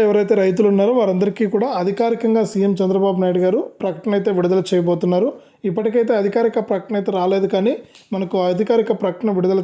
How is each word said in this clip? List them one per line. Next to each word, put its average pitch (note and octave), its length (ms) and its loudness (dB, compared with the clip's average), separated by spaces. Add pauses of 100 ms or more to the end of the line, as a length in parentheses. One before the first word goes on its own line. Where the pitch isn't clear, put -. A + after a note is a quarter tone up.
ఎవరైతే G#3 340 2
రైతులు F#3+ 320 2
ఉన్నారో G3 260 2
వారందరికీ G3 540 0
కూడా G3+ 140 0 (140)
అధికారికంగా A3+ 600 0 (100)
సీఎం G3 300 0
చంద్రబాబు F#3+ 420 0
నాయుడు F3+ 220 0
గారు G#3 140 2 (220)
ప్రకటన F#3+ 360 -4
అయితే G3+ 200 0
విడుదల F3+ 320 2
చేయబోతున్నారు. F3+ 600 0 (400)
ఇప్పటికైతే A3 520 0
అధికారిక A3 360 0 (120)
ప్రకటన G#3 300 -4
అయితే G3 180 -4
రాలేదు, F#3+ 380 0
కానీ G#3 180 0 (420)
మనకు F#3+ 220 -4 (140)
అధికారిక A3 400 0 (120)
ప్రకటన F#3+ 340 -2
విడుదల F#3+ 260 0